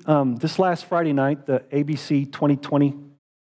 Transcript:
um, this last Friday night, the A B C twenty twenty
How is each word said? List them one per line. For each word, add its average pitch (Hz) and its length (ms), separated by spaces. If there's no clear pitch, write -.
um, 139 300
this 156 240
last 180 260
Friday 170 280
night, 139 340
the 131 240
A 143 100
B 147 140
C 143 320
twenty 147 280
twenty 143 400